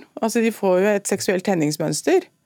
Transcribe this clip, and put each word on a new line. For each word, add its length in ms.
Altså 260
de 140
får 240
jo 100
et 220
seksuelt 340
tenningsmønster. 760